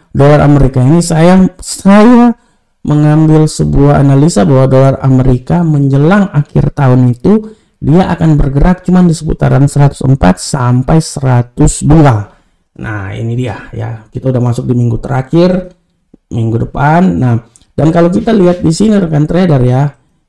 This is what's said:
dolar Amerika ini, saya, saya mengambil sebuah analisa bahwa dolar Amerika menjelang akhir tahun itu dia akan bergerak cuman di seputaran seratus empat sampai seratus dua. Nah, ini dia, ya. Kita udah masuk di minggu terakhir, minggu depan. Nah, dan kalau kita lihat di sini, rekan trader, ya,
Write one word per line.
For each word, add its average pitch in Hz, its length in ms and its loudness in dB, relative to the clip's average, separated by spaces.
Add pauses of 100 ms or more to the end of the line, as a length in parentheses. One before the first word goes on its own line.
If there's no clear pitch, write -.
(140)
dolar 147 320 4
Amerika 135 340 2
ini, 156 220 2
saya, 175 480 2 (100)
saya 226 720 2 (540)
mengambil 151 640 2
sebuah 147 500 0
analisa 147 460 2
bahwa 135 240 2
dolar 135 320 2
Amerika 131 640 0
menjelang 151 640 0
akhir - 480 -2
tahun 127 320 2
itu 214 420 -2 (300)
dia 180 240 0
akan 165 320 0
bergerak 147 480 0
cuman 180 240 2
di - 20 -2
seputaran 143 540 -2
seratus 143 340 0
empat 135 400 0
sampai 127 640 -2
seratus 131 800 -2
dua. 139 500 2 (480)
Nah, 104 380 -10
ini 117 160 -8
dia, 120 400 -8
ya. 110 340 -12
Kita 127 220 -6
udah 123 100 -2
masuk 123 300 -4
di 120 80 0
minggu 120 240 -2
terakhir, 170 720 -2 (560)
minggu 117 400 -4
depan. 156 320 0 (160)
Nah, 123 160 0 (400)
dan 151 160 0
kalau 170 240 0
kita 233 160 -2
lihat 180 320 0
di 160 80 0
sini, 208 240 0
rekan 160 320 0
trader, 165 400 0
ya, 135 240 0 (380)